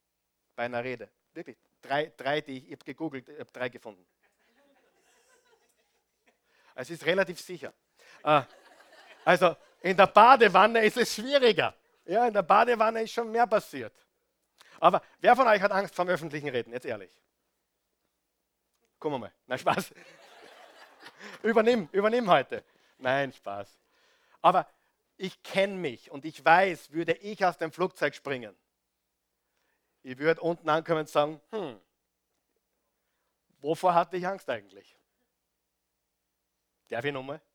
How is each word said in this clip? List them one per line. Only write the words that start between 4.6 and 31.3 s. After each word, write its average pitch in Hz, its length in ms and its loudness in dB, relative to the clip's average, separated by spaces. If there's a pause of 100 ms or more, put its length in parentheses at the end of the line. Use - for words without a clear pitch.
Es 127 160 -14
ist 165 160 -16
relativ 180 340 0
sicher. 139 320 -16 (500)
Äh, 151 200 4 (800)
also 175 320 4 (260)
in 185 140 -2
der 185 120 6
Badewanne 220 760 6
ist 214 120 2
es 240 180 -2
schwieriger. 220 600 0 (300)
Ja, 220 220 0
in 220 80 -2
der 202 80 2
Badewanne 226 600 2
ist 226 100 -8
schon 233 180 -6
mehr 233 160 2
passiert. 151 460 -4 (880)
Aber 175 220 2 (180)
wer 240 140 6
von 254 140 2
euch 214 120 4
hat 202 120 0
Angst 196 220 -4
vorm 180 140 -4
öffentlichen 151 400 -6
Reden? 117 240 -6
Jetzt 123 140 -12
ehrlich. 101 240 -10 (1900)
Komm 143 220 -8
mal. 101 120 -16 (140)
Nein, 127 120 -6
Spaß. 165 360 -4 (720)
<laughs> - 760 -20
Übernimm, 220 500 2
übernimm 220 360 0
heute. 131 360 0 (340)
Nein, 131 340 -2
Spaß. 101 460 -16 (600)
Aber 175 280 2 (480)
ich - 260 -14
kenn 196 380 -4
mich 147 300 -10
und 143 140 -18
ich 156 200 -16
weiß, 170 480 2
würde 165 220 -4
ich 202 300 -8
aus 175 140 -2
dem 160 140 -8
Flugzeug 165 420 -4
springen, 120 420 -12 (1500)
ich 127 160 -16
würde 156 220 0
unten 165 280 -4
ankommen 160 320 0
und 151 80 -8
sagen, 151 320 -2 (100)